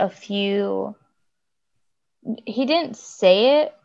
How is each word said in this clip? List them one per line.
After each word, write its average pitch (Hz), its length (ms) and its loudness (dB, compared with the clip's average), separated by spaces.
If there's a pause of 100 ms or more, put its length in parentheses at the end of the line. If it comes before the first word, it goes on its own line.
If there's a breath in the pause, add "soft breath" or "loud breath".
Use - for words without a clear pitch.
a 190 100 -2
few, 202 840 -4 (1500)
he 233 220 -4
didn't 311 300 -2
say 226 680 2
it - 120 -6 (100)